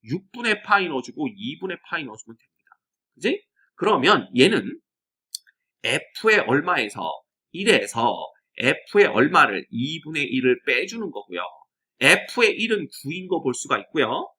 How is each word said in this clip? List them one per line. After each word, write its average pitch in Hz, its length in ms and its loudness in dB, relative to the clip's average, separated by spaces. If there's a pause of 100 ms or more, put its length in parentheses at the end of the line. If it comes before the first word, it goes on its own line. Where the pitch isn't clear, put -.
육분의 208 580 -4
파이 196 260 2
넣어주고 131 480 -6
이분의 160 420 -8 (100)
파이 160 160 -8
넣어주면 113 320 -18
됩니다. - 340 -20 (440)
그지? 254 300 -4 (300)
그러면 170 640 2
얘는 139 420 2 (1040)
F의 190 640 2
얼마에서, 135 560 0 (480)
일에서 117 680 0 (420)
F의 156 500 4
얼마를, 131 600 2
이분의 151 540 -6
일을 127 400 0
빼주는 196 460 -4
거고요. 90 320 -10 (580)
F의 202 520 4
일은 208 360 -2 (140)
구인 180 260 -10
거 185 140 -2
볼 127 120 -2
수가 - 260 -4
있고요. 143 580 -4